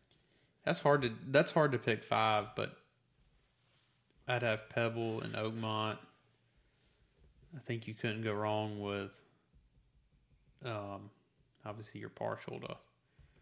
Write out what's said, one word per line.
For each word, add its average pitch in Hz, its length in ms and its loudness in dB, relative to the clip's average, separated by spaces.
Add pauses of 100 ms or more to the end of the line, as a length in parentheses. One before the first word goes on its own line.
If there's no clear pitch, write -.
(640)
That's 160 180 0
hard 143 200 6
to, 120 100 2 (160)
that's 143 240 6
hard 151 200 6
to 120 80 2
pick 110 240 2
five, 110 520 2
but - 220 -4 (1500)
I'd 123 160 2
have 110 260 0
Pebble 113 520 0
and 113 120 -4
Oakmont. 110 640 -2 (1600)
I 135 40 -14
think 117 280 -6
you 110 80 -8
couldn't 113 260 -2
go 110 120 0
wrong 107 460 0
with, 101 400 -4 (1400)
um, 101 460 -8 (560)
obviously 107 340 -12
you're 110 100 -10
partial - 500 -6
to, - 160 -10 (680)